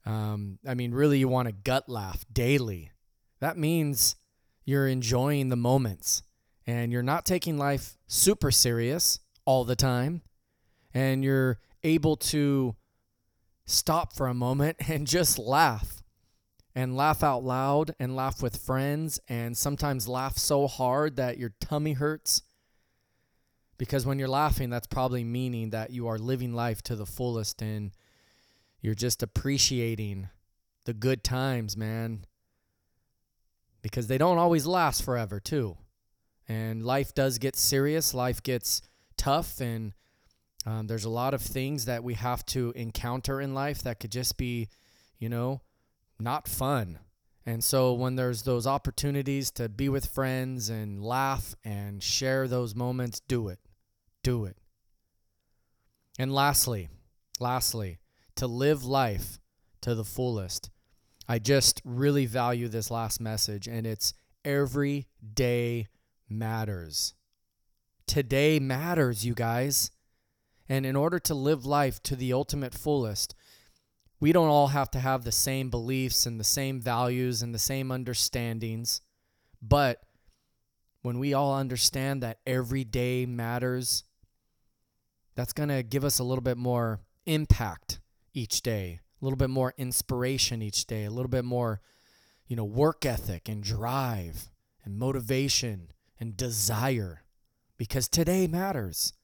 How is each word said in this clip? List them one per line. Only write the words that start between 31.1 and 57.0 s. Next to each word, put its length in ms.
times, 520
man. 480
Because 260
they 120
don't 200
always 280
last 360
forever, 380
too. 360
And 360
life 300
does 240
get 180
serious, 580
life 280
gets 400
tough, 440
and, 320
um, 200
there's 180
a 60
lot 240
of 80
things 440
that 180
we 100
have 320
to 280
encounter 680
in 140
life 280
that 180
could 120
just 240
be, 320
you 100
know, 340
not 300
fun. 500
And 180
so 280
when 240
there's 260
those 240
opportunities 840
to 160
be 200
with 180
friends 600
and 340
laugh 520
and 380
share 440
those 280
moments, 460
do 280
it. 100
Do 220
it. 120
And 140
lastly, 560